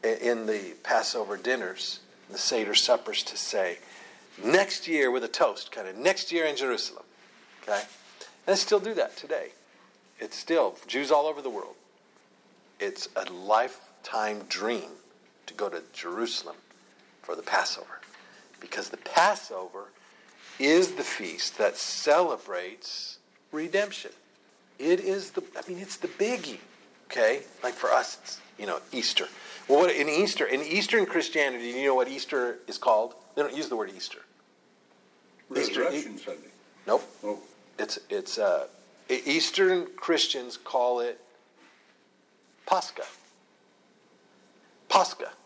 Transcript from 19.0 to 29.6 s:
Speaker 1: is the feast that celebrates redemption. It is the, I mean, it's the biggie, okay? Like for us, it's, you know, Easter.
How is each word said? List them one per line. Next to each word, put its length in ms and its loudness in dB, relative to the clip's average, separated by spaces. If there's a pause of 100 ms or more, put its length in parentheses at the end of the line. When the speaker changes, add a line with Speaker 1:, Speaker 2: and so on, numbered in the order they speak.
Speaker 1:
is 340 6
the 100 -4
feast 540 -6
that 180 4
celebrates 1400 0 (340)
redemption. 600 -2 (680)
It 220 6
is 320 -2
the, 120 -2 (140)
I 100 -10
mean, 120 -8
it's 180 -8
the 100 -6
biggie, 520 -2 (460)
okay? 360 2 (220)
Like 100 -2
for 180 0
us, 300 2
it's, 200 -12 (180)
you 80 -6
know, 120 -2 (120)
Easter. 360 0 (400)